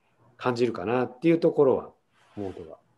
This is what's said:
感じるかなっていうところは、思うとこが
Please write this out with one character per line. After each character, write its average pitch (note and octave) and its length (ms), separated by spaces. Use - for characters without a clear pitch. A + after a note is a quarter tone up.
感 B2 200
じ B2 100
る A2+ 60
か F2 120
な B2 200
っ - 160
て E3 80
い E3+ 40
う E3 60
と E3 140
こ D3 120
ろ A#2+ 120
は、 - 140
思 G2+ 120
う F2+ 60
と F2+ 80
こ D#2+ 80
が - 60